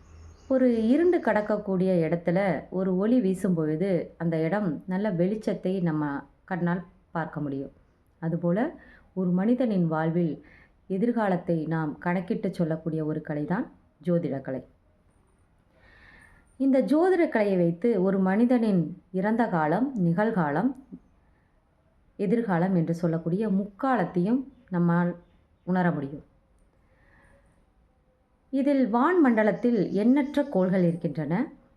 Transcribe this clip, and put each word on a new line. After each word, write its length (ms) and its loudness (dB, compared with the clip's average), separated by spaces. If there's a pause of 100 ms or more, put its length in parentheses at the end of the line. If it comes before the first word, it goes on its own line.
(480)
ஒரு 400 2
இருண்டு 320 4
கடக்கக்கூடிய 680 0 (100)
இடத்துல 720 0
ஒரு 260 -2
ஒளி 240 2
வீசும் 340 0
பொழுது 640 -2
அந்த 240 -2
இடம் 440 -2
நல்ல 260 -4
வெளிச்சத்தை 720 -2
நம்ம 400 -2 (220)
கண்ணால் 400 -4 (260)
பார்க்க 300 -6
முடியும். 300 -8 (480)
அதுபோல 560 -2 (400)
ஒரு 160 -2
மனிதனின் 560 0
வாழ்வில் 580 -2 (420)
எதிர்காலத்தை 800 -2
நாம் 320 -4
கணக்கிட்டு 520 -4
சொல்லக்கூடிய 540 -4
ஒரு 160 -4
கலை 240 -6
தான் 280 -4 (320)
ஜோதிட 360 -2
கலை. 240 -10 (1900)
இந்த 260 2
ஜோதிட 460 4
கலையை 280 0
வைத்து 460 2
ஒரு 160 2
மனிதனின் 920 2
இறந்த 380 0
காலம், 480 0
நிகழ்காலம், 800 0 (1400)
எதிர்காலம் 580 0
என்று 200 2
சொல்லக்கூடிய 540 -2
முக்காலத்தையும் 1040 -2 (160)
நம்மால் 480 0 (460)
உணர 280 0
முடியும். 360 -6 (2250)
இதில் 380 2
வான் 320 2
மண்டலத்தில் 720 2
எண்ணற்ற 540 2
கோள்கள் 380 0
இருக்கின்றன. 680 -2 (240)